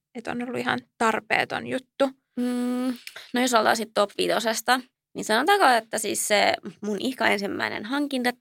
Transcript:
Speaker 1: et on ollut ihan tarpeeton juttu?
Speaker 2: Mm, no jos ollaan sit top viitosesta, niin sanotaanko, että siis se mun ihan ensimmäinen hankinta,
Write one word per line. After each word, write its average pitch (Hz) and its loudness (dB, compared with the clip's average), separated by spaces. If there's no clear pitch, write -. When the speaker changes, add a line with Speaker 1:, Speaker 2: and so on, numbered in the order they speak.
Speaker 1:
et 233 -12
on 240 -6
ollut 247 -6
ihan 247 -2
tarpeeton 214 -2
juttu? 262 -2
Speaker 2:
Mm, 247 -2
no 240 2
jos 254 2
ollaan 226 4
sit 220 -6
top 202 2
viitosesta, 220 0
niin 196 -10
sanotaanko, 320 4
että 226 2
siis 220 -4
se 202 4
mun 208 -4
ihan 226 0
ensimmäinen 214 -4
hankinta, 269 -2